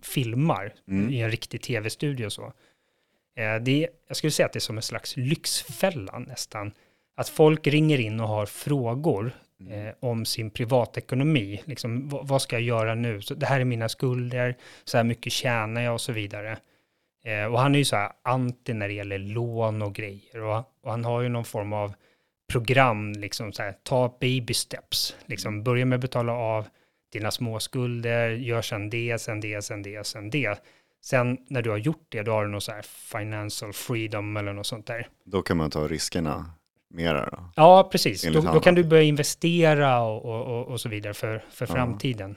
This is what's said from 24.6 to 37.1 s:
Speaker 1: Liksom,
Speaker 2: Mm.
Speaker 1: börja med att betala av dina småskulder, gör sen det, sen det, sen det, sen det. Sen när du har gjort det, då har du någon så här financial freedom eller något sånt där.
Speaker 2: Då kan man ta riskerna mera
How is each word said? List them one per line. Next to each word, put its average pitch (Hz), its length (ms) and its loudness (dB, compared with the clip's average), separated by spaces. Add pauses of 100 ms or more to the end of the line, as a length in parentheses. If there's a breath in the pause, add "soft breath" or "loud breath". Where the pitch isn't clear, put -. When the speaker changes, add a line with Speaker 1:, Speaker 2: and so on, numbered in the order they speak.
Speaker 1:
Liksom, 107 280 -6
Speaker 2:
Mm. 107 100 -6
Speaker 1:
börja 123 220 2
med 127 100 4
att 123 60 -2
betala 120 320 -2
av 110 340 -2 (460)
dina 107 180 -4
småskulder, 117 1000 -2
gör 117 320 -2
sen 104 280 -6
det, 117 320 -4
sen 107 180 -6
det, 107 240 -8
sen 104 180 -10
det, 101 240 -12
sen 104 240 -10
det. 107 320 -2 (420 soft breath)
Sen 123 340 2 (100)
när 127 140 -2
du 113 80 -2
har 104 80 0
gjort 151 320 -2
det, 110 120 -8
då 110 100 -2
har 107 140 2
du 104 60 -4
någon 101 100 -6
så - 100 -6
här 104 100 -12
financial 107 920 -8
freedom 107 640 -4
eller 101 160 -4
något 101 140 -8
sånt 110 200 -8
där. 117 200 -8 (160)
Speaker 2:
Då 92 180 -2
kan 90 160 2
man 78 140 2
ta 76 160 -2
riskerna 80 580 -2 (440)
mera 82 400 0